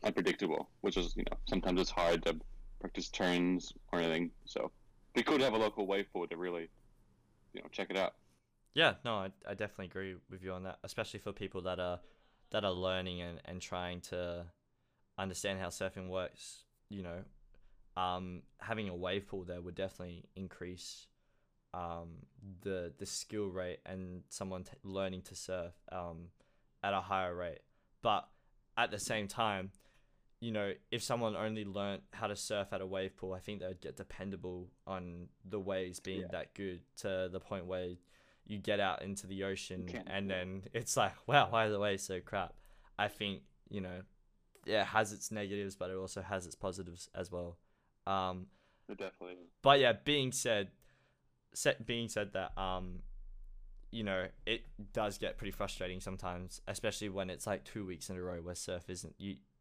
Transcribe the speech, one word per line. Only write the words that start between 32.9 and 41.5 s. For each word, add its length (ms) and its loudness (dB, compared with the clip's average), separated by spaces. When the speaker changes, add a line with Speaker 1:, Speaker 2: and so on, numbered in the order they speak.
Speaker 2:
pool, 180 -4
I 60 -4
think 220 -8
they 60 -4
would 140 -6
get 140 -8
dependable 760 -6
on 440 -6
the 140 -4
waves 420 0
being 200 -2
Speaker 1:
Yeah. 100 -6
Speaker 2:
that 220 -4
good 280 -4
to 340 0
the 80 -4
point 260 -4
where 260 0
you 120 -4
get 240 4
out 220 4
into 220 -4
the 200 -2
ocean 420 -2
Speaker 1:
You 60 -4
can't 160 -6
Speaker 2:
and 180 0
Speaker 1:
do 80 2
it. 20 2
Speaker 2:
then 260 -4
it's 240 0
like, 160 6
"Wow, 200 10
why 180 6